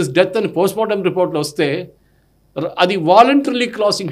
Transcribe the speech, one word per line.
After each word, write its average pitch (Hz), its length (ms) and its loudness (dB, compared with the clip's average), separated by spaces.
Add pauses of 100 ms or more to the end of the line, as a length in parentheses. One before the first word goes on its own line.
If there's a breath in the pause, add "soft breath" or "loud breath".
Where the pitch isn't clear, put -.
his 151 80 0
death 185 300 0
అని 208 100 -2
పోస్ట్‌మార్టం 202 540 -2
రిపోర్ట్‌లో 175 380 -2
వస్తే, 147 500 -4 (680)
ర-, 175 200 -4
అది 185 180 2
voluntarily 240 680 2
crossing 202 460 -2